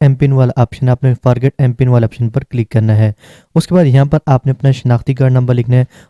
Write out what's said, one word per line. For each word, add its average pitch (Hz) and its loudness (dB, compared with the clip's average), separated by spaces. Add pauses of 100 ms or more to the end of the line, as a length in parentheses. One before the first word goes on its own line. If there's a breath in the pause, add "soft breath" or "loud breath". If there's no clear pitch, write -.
एम 135 2
पिन 135 0
वाला 127 0
ऑप्शन, 127 -2
आपने 123 0
फॉरगेट 123 -2
एम 127 0
पिन 127 -2
वाला 120 2
ऑप्शन 117 -4
पर 131 -6
क्लिक 117 -6
करना 110 0
है। 107 0 (420 loud breath)
उसके 170 0
बाद 175 4
यहाँ 139 2
पर 147 0
आपने 135 0
अपना 135 0
शनाख्ती 123 -2
कार्ड 127 0
नंबर 127 0
लिखना 120 0
है 127 0 (220 soft breath)